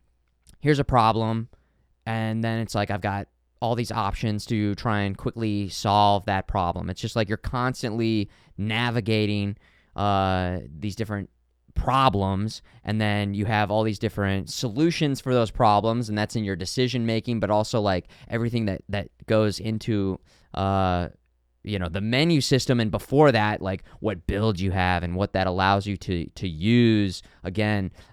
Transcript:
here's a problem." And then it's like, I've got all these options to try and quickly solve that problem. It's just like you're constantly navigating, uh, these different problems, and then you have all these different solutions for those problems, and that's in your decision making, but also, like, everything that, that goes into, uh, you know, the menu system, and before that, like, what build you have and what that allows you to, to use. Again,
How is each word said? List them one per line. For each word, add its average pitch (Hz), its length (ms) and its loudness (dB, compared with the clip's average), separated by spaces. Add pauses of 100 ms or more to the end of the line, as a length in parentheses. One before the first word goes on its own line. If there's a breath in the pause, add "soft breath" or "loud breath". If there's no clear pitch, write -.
(600)
here's 143 200 2
a 139 40 2
problem." 113 640 2 (580)
And 113 380 -4
then 113 160 -2
it's 110 160 -4
like, 104 160 0
I've 101 100 -4
got 101 260 -4 (340)
all 117 140 0
these 120 160 -4
options 104 560 -2
to 104 280 0
try 104 260 0
and 98 160 -4
quickly 104 520 -4
solve 101 560 2
that 95 220 -2
problem. 87 420 -2
It's 90 120 -8
just 113 140 -6
like 110 140 0
you're 104 80 -2
constantly 113 920 -2 (280 soft breath)
navigating, 107 1000 0 (400 soft breath)
uh, 92 640 0 (180)
these 95 180 -8
different 104 340 -6 (440)
problems, 101 880 0 (220 soft breath)
and 107 160 -2
then 104 340 0
you 101 120 -2
have 107 260 0
all 107 120 2
these 107 160 -2
different 98 500 -2
solutions 139 720 0
for 127 120 -2
those 117 180 2
problems, 113 580 2
and 107 80 -2
that's 107 180 -2
in 113 80 -2
your 98 120 -2
decision 117 500 -2
making, 113 340 -2
but 98 100 0
also, 107 300 2
like, 95 280 0 (200 loud breath)
everything 117 380 -2
that, 98 240 -4
that 98 200 -6 (160)
goes 110 340 2
into, 101 600 -2 (340 soft breath)
uh, 95 540 0 (560)
you 104 160 -4
know, 87 100 -2
the 95 120 -6
menu 135 400 2
system, 127 380 2
and 110 120 0
before 139 400 4
that, 107 300 2
like, 95 220 -6 (160 soft breath)
what 98 280 -4
build 101 320 0
you 95 120 0
have 90 320 2
and 87 120 -4
what 98 180 -2
that 95 140 2
allows 95 380 2
you 101 120 -4
to, 87 320 -4
to - 180 -8
use. 104 760 4 (220 soft breath)
Again, 101 480 -2 (220 soft breath)